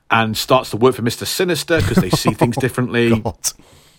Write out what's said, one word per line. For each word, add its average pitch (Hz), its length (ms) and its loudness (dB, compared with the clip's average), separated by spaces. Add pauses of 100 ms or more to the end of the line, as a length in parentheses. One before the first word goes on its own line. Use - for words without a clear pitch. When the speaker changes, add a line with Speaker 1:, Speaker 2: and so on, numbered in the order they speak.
(100)
Speaker 1:
and 113 260 0
starts - 340 0
to 117 60 -8
work 123 180 4
for 120 80 -6
Mister 117 220 -4
Sinister 170 560 -2
'cause 95 160 2
they 185 140 2
see - 240 0
things 117 220 0
Speaker 2:
<laughs> 139 40 -4
Speaker 1:
differently. 117 600 0
Speaker 2:
God. 104 180 -8 (600)